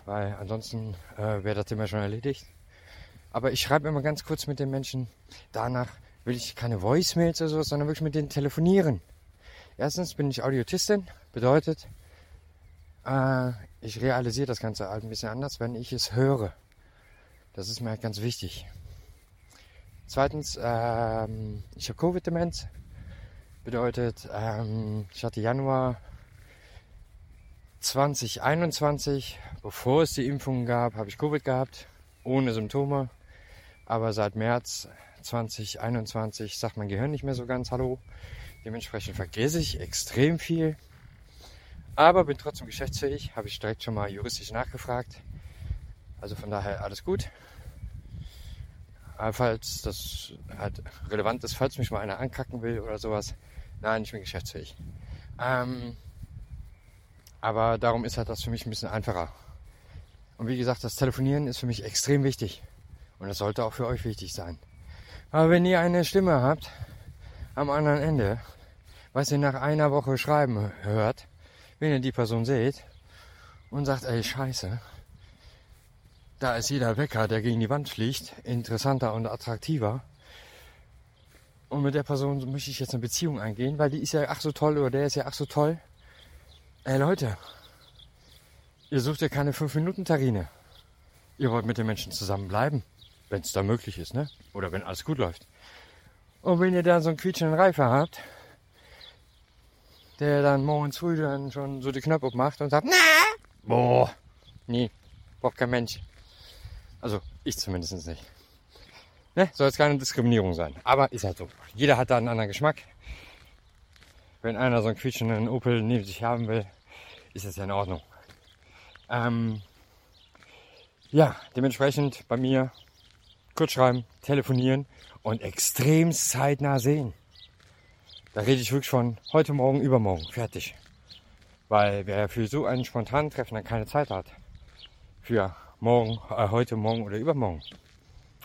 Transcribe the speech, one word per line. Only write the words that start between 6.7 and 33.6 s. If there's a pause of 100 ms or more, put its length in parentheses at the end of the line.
Voicemails
oder
sowas,
sondern
wirklich
mit
denen
telefonieren. (760)
Erstens
bin
ich
Audiotistin, (240)
bedeutet, (1160)
äh, (300)
ich
realisiere
das
Ganze
halt
ein
bisschen
anders,
wenn
ich
es
höre. (1000)
Das
ist
mir
halt
ganz
wichtig. (1400)
Zweitens,
ähm, (100)
ich
hab
covid-Demenz. (960)
Bedeutet,
ähm,
ich
hatte
Januar (1800)
zwanzig
einundzwanzig, (220)
bevor
es
die
Impfungen
gab,
hab
ich
covid
gehabt, (360)
ohne
Symptome. (760)